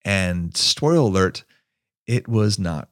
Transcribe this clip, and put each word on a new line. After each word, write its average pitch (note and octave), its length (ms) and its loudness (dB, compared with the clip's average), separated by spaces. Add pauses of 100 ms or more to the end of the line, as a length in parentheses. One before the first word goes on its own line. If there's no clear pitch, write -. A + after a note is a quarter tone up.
And F2+ 520 -2
spoiler - 420 0
alert, F#2+ 460 2 (640)
it A#2+ 200 -2
was G#2+ 320 0
not E2+ 320 -6